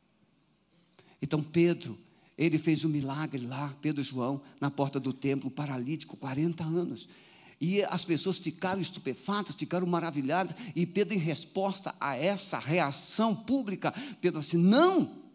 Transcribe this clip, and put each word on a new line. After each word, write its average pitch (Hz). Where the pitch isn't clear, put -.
Então 151
Pedro, 165
ele 156
fez 156
um 160
milagre 143
lá, 135
Pedro 151
e 131
João, 127
na 143
porta 139
do 131
templo, 135
um 127
paralítico, 139
quarenta 156
anos. 160
E 190
as 180
pessoas 180
ficaram 190
estupefatas, 185
ficaram 175
maravilhadas. 165
E 170
Pedro, 196
em 196
resposta 185
a 139
essa 170
reação 165
pública, 202
Pedro 165
assim: 160
"Não, 269